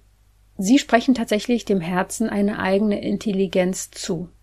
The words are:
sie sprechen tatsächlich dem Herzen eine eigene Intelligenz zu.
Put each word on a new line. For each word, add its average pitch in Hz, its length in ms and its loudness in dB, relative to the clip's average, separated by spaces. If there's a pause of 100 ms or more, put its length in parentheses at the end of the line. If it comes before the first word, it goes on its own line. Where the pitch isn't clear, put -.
(580)
sie 208 200 4
sprechen 240 360 4
tatsächlich 233 500 0
dem 196 160 0
Herzen 180 480 -2
eine 202 300 0
eigene 202 420 0
Intelligenz 190 920 -2
zu. 175 380 -8 (140)